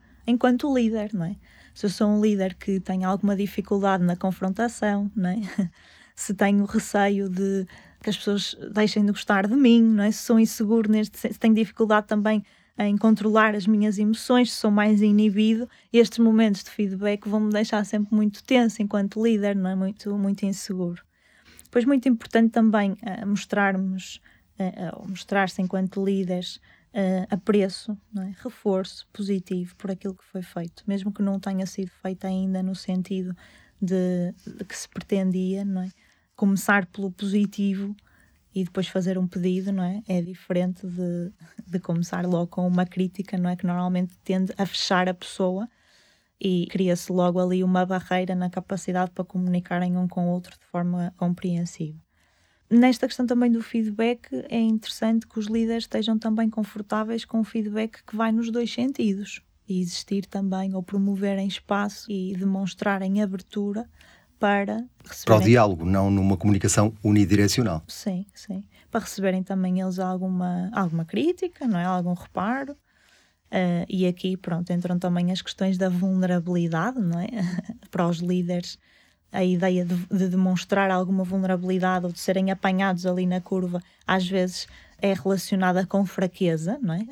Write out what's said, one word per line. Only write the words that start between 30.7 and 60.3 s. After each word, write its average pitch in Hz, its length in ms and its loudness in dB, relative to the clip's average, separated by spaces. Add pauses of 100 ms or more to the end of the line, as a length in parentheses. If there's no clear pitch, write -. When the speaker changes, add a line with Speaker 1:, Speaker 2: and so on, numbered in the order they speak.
Speaker 1:
mesmo 196 260 -4
que 202 100 -4
não 196 160 0
tenha 190 280 -4
sido 185 240 -8 (120)
feito 190 240 -6
ainda 190 360 -2
no 190 120 -4
sentido 185 600 -4 (440)
de, 180 520 0 (140)
de - 180 -14
que - 120 -16
se - 120 -14
pretendia, 190 760 -2
não 190 180 -4
é? 190 80 -8 (460)
Começar 196 500 2
pelo 196 240 -6
positivo 202 840 -2 (600)
e 190 80 -2
depois 180 240 -4
fazer 185 320 -2
um 185 80 0
pedido, 185 460 -2
não 190 100 -2
é? 190 240 -4
É 180 160 0
diferente 180 640 -4
de, 175 460 -6 (340)
de 180 140 -4
começar 175 440 -2
logo 175 220 0
com 180 200 -2
uma 180 200 2
crítica, 185 500 -6
não 180 140 0
é? 180 60 -4
Que 180 100 -4
normalmente 180 560 -2
tende 185 340 0
a 196 80 0
fechar 185 440 0
a 180 60 -2
pessoa 190 540 -4 (720)
e 180 300 0
cria-se 180 400 0
logo 180 300 2
ali 185 240 0
uma 185 200 2
barreira 185 520 -2
na 180 120 -2
capacidade 180 600 -4
para 185 140 -6
comunicarem 180 720 -2
um 180 100 0
com 175 220 -2
o - 20 0
outro 180 280 -6
de - 80 -20
forma 175 500 -2
compreensiva. 175 840 -4 (720)
Nesta 247 360 6
questão 254 200 -2
também 240 240 2
do 226 120 2
feedback, 226 640 -2 (200)
é 233 100 -2
interessante 226 680 0
que - 120 -12
os 208 80 -4
líderes 226 380 -2
estejam 220 340 -2
também 220 300 0
confortáveis 214 760 -4
com 226 160 -2
o 214 40 2
feedback 214 600 -4
que - 120 -10
vai 226 160 2
nos 226 180 0
dois 233 220 -2
sentidos 214 720 -2 (260)
e 185 120 -2
existir 190 460 -4
também 190 480 -4